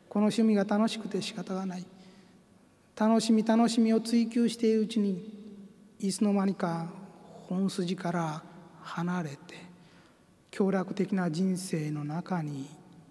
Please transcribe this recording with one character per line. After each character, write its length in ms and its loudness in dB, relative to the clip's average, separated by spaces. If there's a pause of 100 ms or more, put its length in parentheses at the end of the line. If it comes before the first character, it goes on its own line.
こ 100 -2
の 60 4
趣 160 2
味 140 6
が 80 4
楽 260 2
し 80 -8
く 100 -8
て 140 -4
仕 140 -8
方 180 -8
が 140 -6
な 100 -8
い。 80 -12 (1120)
楽 240 4
し 100 4
み、 120 6
楽 260 6
し 100 0
み 140 6
を 80 4
追 260 2
求 220 2
し 80 -6
て 100 2
い 60 4
る 80 4
う 60 0
ち 120 -2
に、 320 -2 (680)
い 120 -2
つ 120 -2
の 100 4
間 140 2
に 80 0
か 320 -4 (600)
本 220 0
筋 260 -4
か 160 -4
ら 320 -2 (380)
離 400 -4
れ 80 -4
て、 80 -12 (1120)
享 220 0
楽 240 -2
的 180 -2
な 160 0
人 280 0
生 340 -4
の 120 -6
中 380 -4
に 260 -6 (440)